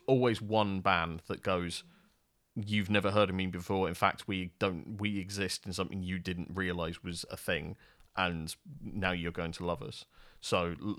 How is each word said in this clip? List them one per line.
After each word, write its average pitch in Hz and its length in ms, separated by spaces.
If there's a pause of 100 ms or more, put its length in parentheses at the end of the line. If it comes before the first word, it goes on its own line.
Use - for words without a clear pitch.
always 123 340
one 104 380
band 85 480
that - 160
goes, 87 400 (720)
"You've 104 340
never 101 220
heard 104 180
of 92 60
me 95 120
before. 92 420
In 85 40
fact, - 340
we 92 320
don't, 98 420
we 104 180
exist 98 460
in 92 80
something 95 280
you 92 160
didn't 87 360
realise 87 500
was 85 260
a 92 60
thing, 82 400 (400)
and 85 400 (260)
now 98 300
you're 85 220
going 85 200
to 90 120
love 82 180
us." - 220 (340)
So, 85 420
l-, 104 160